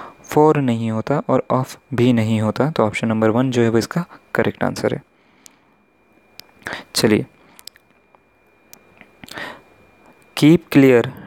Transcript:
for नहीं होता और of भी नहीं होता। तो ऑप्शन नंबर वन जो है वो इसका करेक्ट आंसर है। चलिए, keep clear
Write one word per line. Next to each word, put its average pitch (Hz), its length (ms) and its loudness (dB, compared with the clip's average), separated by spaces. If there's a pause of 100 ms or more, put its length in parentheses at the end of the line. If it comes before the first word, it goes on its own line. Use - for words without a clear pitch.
(340)
for 151 220 4
नहीं 117 340 -2
होता 123 380 -4
और 127 240 -2
of 127 260 -4 (160)
भी 123 180 4
नहीं 110 280 0
होता। 107 300 -2
तो 113 160 0
ऑप्शन 110 220 -4
नंबर 110 220 0
वन 127 200 0
जो 120 120 0
है 117 60 2
वो 113 100 0
इसका 170 260 -4 (300)
करेक्ट - 300 -4
आंसर - 300 -4
है। - 80 -8 (1900)
चलिए, 110 320 0 (3000)
keep 160 380 4
clear 127 300 6 (200)